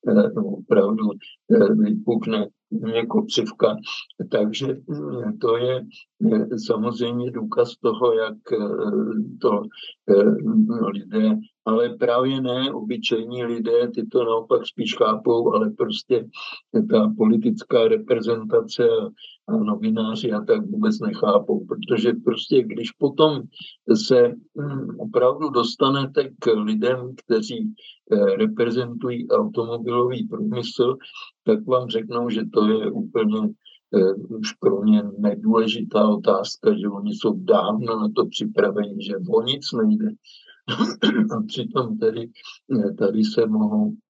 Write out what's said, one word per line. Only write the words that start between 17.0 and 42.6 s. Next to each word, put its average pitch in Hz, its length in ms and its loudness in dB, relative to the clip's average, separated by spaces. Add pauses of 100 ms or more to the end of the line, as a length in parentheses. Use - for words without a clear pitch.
politická 113 680 4
reprezentace 113 1000 2
a, 110 200 0 (440)
a 110 40 2
novináři 110 720 -2
a 104 100 -2
tak 107 240 0
vůbec 107 340 0
nechápou, 104 680 0
protože 113 480 0 (120)
prostě 120 380 2
když 113 280 -8
potom 143 500 2 (680)
se, 120 260 6 (220)
mm, 143 440 -8
opravdu 139 500 0
dostanete 135 800 0 (100)
k 113 160 2
lidem, 120 600 -2 (100)
kteří, 110 480 -4 (380)
eh, 101 240 4
reprezentují 120 960 -2
automobilový 117 1000 -2
průmysl, 113 680 -4 (520)
tak 107 180 0
vám 123 220 0
řeknou, 117 400 -4
že 110 120 -4 (120)
to 107 140 4
je 107 240 0
úplně, 107 580 -2 (460)
eh, 95 180 4
už 107 400 -8
pro 101 300 0
ně 107 200 4 (140)
nedůležitá 107 880 0
otázka, 101 680 2
že 95 140 -2
oni 101 260 -4
jsou 107 200 -2
dávno 110 640 0
na 107 160 -2
to 120 100 2
připraveni, 104 800 -2
že 101 100 -8 (160)
o 113 120 2
nic 139 300 -6
nejde. 107 380 0 (600)
<clears throat> - 680 0
A 107 100 -4
přitom 113 500 -4
tedy, 117 320 -2
eh, - 640 -4